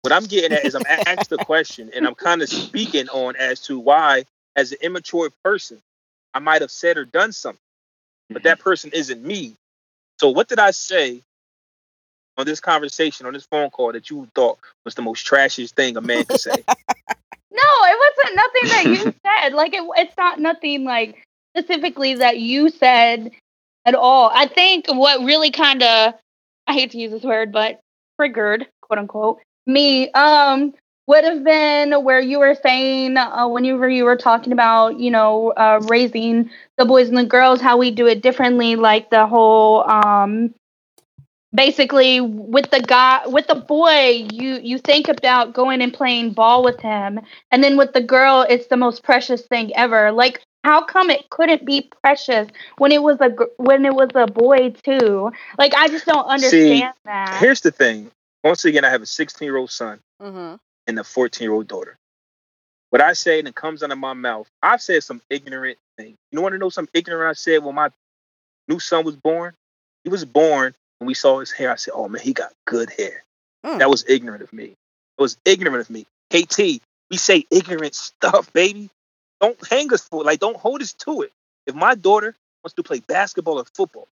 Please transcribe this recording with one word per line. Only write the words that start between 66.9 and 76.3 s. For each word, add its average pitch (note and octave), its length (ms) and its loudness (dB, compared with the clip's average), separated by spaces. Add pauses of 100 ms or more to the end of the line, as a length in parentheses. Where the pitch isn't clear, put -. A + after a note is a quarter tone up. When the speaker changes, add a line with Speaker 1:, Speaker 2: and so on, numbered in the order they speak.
Speaker 1:
ignorant E3 360 -4
I D#3+ 40 -6
said D#3 300 -2
when C#3+ 120 -12
my D3 140 -2 (800)
new E3 120 -4
son E3 260 -2
was D3+ 100 -8
born? E3+ 380 -6 (500)
He F3 60 -12
was F3+ 160 -6
born C#3 480 0 (260)
and A#2+ 80 -10
we C3 60 -6
saw C3+ 260 0
his C3+ 120 -14
hair. C3 200 -6
I A#2 40 -4
said, - 200 -14
"Oh A2 140 -8
man, G#2+ 120 -12
he C3 120 -6
got - 180 -8 (140)
good A#2 240 -6
hair." - 340 -10 (420)
Speaker 2:
Mm. - 140 -8
Speaker 1:
That C3+ 100 2
was C3+ 200 0
ignorant A#2 340 -4
of - 80 -20
me. A2 140 -18
It - 560 -14
was C3 240 -2
ignorant F3+ 360 0
of A2 80 -14
me. A2 160 -16 (240)
K F3 120 2